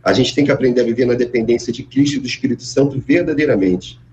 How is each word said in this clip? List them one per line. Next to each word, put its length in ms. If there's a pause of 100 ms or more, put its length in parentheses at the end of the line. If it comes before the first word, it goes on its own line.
A 120
gente 220
tem 100
que 60
aprender 300
a 40
viver 200
na 80
dependência 600
de 100
Cristo 340
e 40
do 60
Espírito 360
Santo 360
verdadeiramente. 1000 (120)